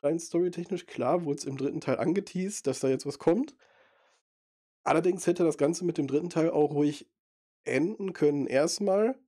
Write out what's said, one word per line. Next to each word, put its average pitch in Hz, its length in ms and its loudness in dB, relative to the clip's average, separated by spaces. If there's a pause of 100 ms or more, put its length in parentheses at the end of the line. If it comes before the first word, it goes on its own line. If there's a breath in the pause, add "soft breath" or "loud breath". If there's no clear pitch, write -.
Rein 156 180 0
storytechnisch, 175 680 -4
klar, 156 380 0
wurde 143 120 -2
es - 80 -10
im 139 120 -8
dritten 139 220 -4
Teil 139 180 -2
angeteased, 190 680 -4
dass 131 140 -2
da 135 100 0
jetzt 131 160 -2
was 139 140 -8
kommt. 208 360 2 (1300 soft breath)
Allerdings 170 440 2
hätte 180 160 2
das 156 160 2
Ganze 165 260 2
mit 170 120 0
dem 147 100 -2
dritten 180 220 0
Teil 165 200 2
auch 147 240 2
ruhig 147 340 0 (600)
enden 180 460 -2
können 143 340 2
erstmal 196 680 2 (120)